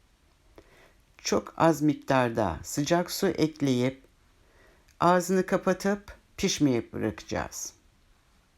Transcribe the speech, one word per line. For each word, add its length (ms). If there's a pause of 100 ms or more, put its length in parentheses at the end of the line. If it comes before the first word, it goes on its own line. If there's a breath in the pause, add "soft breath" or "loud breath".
(1200 soft breath)
çok 380
az 260
miktarda 800
sıcak 480
su 180
ekleyip 760 (960 soft breath)
ağzını 460
kapatıp 680 (200)
pişmeye 560
bırakacağız. 800 (840)